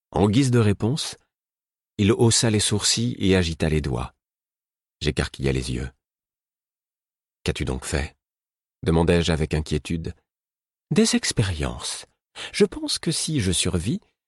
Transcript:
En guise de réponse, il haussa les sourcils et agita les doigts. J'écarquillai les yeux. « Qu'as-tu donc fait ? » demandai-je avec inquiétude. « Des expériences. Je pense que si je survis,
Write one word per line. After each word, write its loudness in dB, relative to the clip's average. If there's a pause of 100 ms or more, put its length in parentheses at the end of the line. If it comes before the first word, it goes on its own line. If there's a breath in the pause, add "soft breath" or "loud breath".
(120)
En 2
guise 4
de 4
réponse, 0 (840)
il 4
haussa 4
les 2
sourcils 0
et 4
agita 0
les 2
doigts. -4 (880)
J'écarquillai -2
les -2
yeux. « -6 (1500)
Qu'as-tu -4
donc -6
fait ? » -4 (680)
demandai-je 2
avec -2
inquiétude. « -4 (760)
Des 4
expériences. -4 (480 loud breath)
Je 4
pense -4
que -2
si -2
je 2
survis, -2 (280)